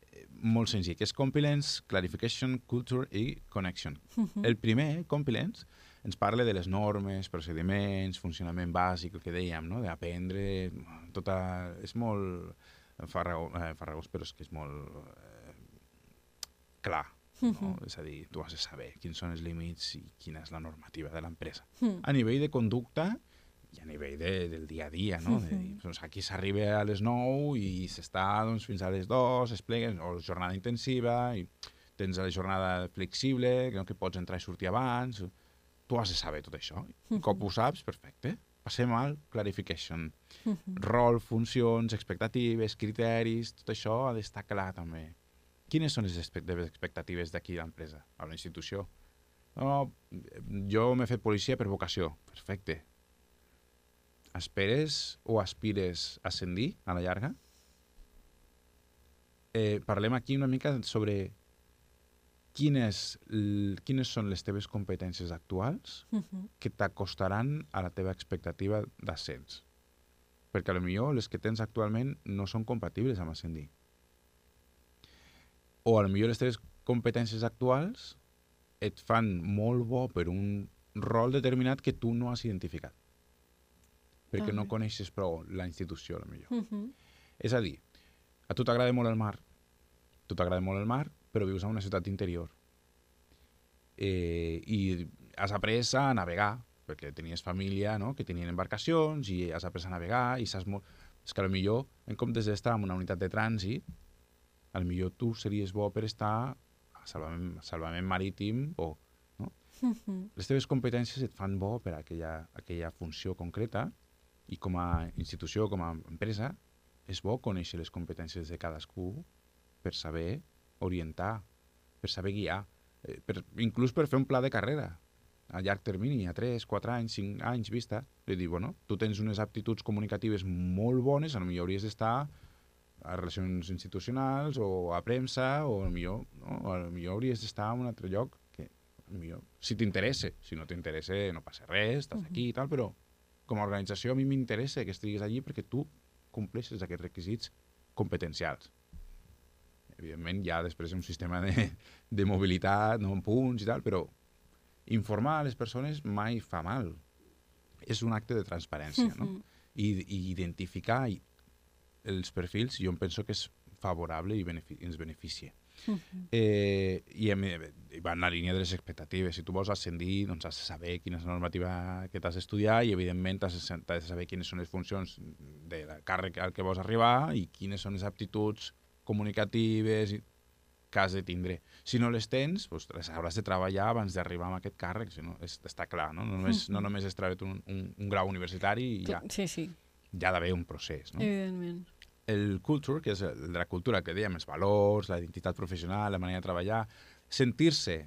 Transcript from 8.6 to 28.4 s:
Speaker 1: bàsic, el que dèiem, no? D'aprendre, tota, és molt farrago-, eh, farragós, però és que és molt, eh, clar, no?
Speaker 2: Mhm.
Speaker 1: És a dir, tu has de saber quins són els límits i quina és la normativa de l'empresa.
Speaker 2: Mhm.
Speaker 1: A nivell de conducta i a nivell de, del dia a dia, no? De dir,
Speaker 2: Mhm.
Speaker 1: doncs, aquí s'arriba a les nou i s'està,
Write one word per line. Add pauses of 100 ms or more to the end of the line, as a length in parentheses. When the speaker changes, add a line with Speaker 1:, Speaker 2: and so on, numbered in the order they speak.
Speaker 1:
bàsic,
el
que
dèiem,
no?
D'aprendre, (420)
tota,
és
molt (520)
farrago-,
eh,
farragós,
però
és
que
és
molt, (460)
eh, (1300)
clar, (340)
no?
Speaker 2:
Mhm. (100)
Speaker 1:
És
a
dir,
tu
has
de
saber
quins
són
els
límits
i
quina
és
la
normativa
de
l'empresa. (160)
Speaker 2:
Mhm.
Speaker 1:
A
nivell
de
conducta (540)
i
a
nivell
de,
del
dia
a
dia,
no?
De
dir,
Speaker 2:
Mhm.
Speaker 1:
doncs,
aquí
s'arriba
a
les
nou
i
s'està,